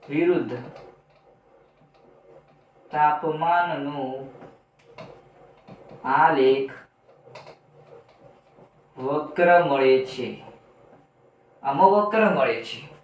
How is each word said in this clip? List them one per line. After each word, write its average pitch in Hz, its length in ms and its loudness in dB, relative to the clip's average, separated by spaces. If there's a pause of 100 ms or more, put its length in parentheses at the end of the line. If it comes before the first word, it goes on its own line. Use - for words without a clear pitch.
વિરુદ્ધ 147 480 -2 (2250)
તાપમાનનો 143 1400 -2 (1700)
આલેખ 135 680 2 (2250)
વક્ર 151 680 2
મળે 131 400 2
છે. 107 380 -10 (1200)
આમાં 147 260 4
વક્ર 208 400 2
મળે 120 340 -2
છે. - 260 -18 (140)